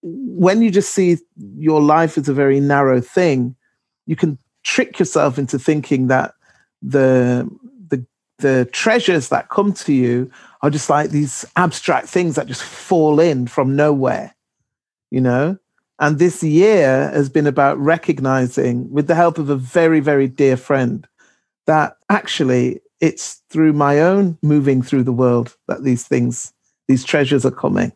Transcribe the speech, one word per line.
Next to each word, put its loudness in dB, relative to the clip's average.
When 0
you 4
just 0
see 2
your 2
life 2
as -4
a 0
very 2
narrow 2
thing, -2
you -4
can -2
trick -4
yourself 0
into -4
thinking -2
that 0
the, 2
the, -6
the 2
treasures 0
that -4
come 0
to -4
you 0
are 0
just -6
like 0
these -4
abstract -2
things -2
that -4
just -12
fall 0
in 0
from -2
nowhere, 0
you -2
know? 0
And 0
this 0
year 2
has 0
been 0
about 2
recognizing, -2
with -2
the 2
help 2
of -4
a 0
very, 2
very 2
dear 2
friend, -4
that 0
actually -2
it's -4
through 2
my 2
own 2
moving 2
through -2
the -2
world 0
that -8
these -2
things, -4
these 2
treasures 0
are 2
coming. -4